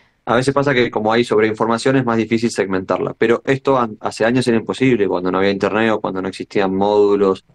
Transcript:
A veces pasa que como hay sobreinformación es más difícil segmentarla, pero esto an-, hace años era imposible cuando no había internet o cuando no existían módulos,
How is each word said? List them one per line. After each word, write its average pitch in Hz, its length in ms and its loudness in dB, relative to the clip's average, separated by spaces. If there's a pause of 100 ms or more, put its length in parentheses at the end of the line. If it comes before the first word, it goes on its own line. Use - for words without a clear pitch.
(260)
A 117 100 0
veces 131 180 0
pasa 139 200 0
que 120 160 2
como 107 220 -2
hay 120 140 2
sobreinformación 113 720 0
es 127 80 0
más 117 100 0
difícil 113 340 -2
segmentarla, 95 680 -4
pero 113 280 0
esto 135 320 0
an-, 113 220 -4
hace 104 240 -6
años 120 240 2
era 117 100 4
imposible 107 500 2
cuando 90 240 -2
no 92 60 0
había 98 140 2
internet 101 400 0
o 107 100 0
cuando 95 200 -4
no 95 80 -6
existían 95 440 -2
módulos, 101 720 2 (120)